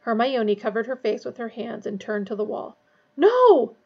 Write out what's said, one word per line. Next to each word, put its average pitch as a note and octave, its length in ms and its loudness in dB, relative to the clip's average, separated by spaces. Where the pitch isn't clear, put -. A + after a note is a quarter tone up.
Hermione A#3 560 0
covered G#3+ 320 -4
her C4 80 -6
face A#3 280 -4
with B3 120 -10
her A#3 140 -10
hands A#3 360 -12
and G#3 140 -8
turned G#3 260 -6
to G3 80 -8
the G#3 100 -4
wall. - 320 -10
No! G4+ 680 6